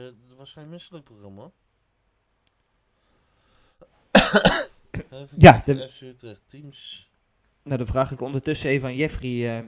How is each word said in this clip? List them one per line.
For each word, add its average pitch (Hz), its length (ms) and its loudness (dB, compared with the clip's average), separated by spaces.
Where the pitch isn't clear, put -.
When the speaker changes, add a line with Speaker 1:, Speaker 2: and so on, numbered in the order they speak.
Speaker 1:
dat 127 80 -20
was 139 160 -20
geen 151 160 -20
misselijk 170 360 -20
programma. 104 460 -20
Speaker 2:
<coughs> - 580 2
Speaker 1:
Even 139 180 -20
Speaker 2:
Ja, 165 140 12
Speaker 1:
kijken, 135 240 2
Speaker 2:
de 131 120 -12
Speaker 1:
F - 100 -20
C - 40 -20
Utrecht, 123 440 -20
teams. - 640 -20
Speaker 2:
Nou, 135 160 -6
dan 120 80 -6
vraag 131 240 -2
ik 127 100 -12
ondertussen 139 500 -2
even 135 180 -2
aan 127 80 -10
Jeffrey. 123 600 -6
Eh, 113 100 -14